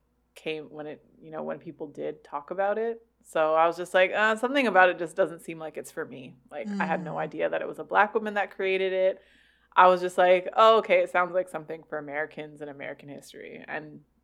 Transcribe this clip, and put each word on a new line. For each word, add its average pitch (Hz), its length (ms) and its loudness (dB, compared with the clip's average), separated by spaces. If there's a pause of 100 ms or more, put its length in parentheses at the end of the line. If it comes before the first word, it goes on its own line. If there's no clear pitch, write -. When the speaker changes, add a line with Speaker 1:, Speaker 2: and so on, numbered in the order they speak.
(340)
Speaker 1:
came, 156 360 -10
when 151 160 -14
it, 151 180 -16 (160)
you 160 100 -20
know, 156 120 -10
when 156 160 -8
people 156 280 -14
did 147 380 -10
talk - 260 -10
about 196 280 -2
it. 226 240 -6 (220)
So 156 300 0
I 160 120 4
was 170 100 0
just 175 180 -10
like, 185 180 4
"Uh, 220 240 2
something 254 300 0
about 185 240 8
it 170 80 -4
just 170 180 -8
doesn't 170 240 -2
seem 165 180 -14
like 160 180 -12
it's 131 140 -12
for 160 140 -8
me." 131 300 -18 (160)
Like, 151 180 -12 (120)
I - 60 -2
had 170 180 -4
no 160 100 -10
Speaker 2:
Mm. 160 40 -8
Speaker 1:
idea 160 320 -4
that 160 120 -4
it 143 60 -8
was 143 100 -12
a 160 60 -10
Black 190 300 0
woman 214 200 -4
that 202 160 -4
created 190 440 -2
it. 190 280 0 (540)
I 180 120 10
was 185 120 6
just 180 180 -4
like, 180 360 4
"Oh, 220 240 8
okay, 185 240 4
it 175 80 -4
sounds 180 240 0
like 185 160 -2
something 160 320 -12
for - 160 -8
Americans 147 640 -8
and 147 80 -12
American 143 400 -14
history." - 580 -18
And 151 320 -12 (240)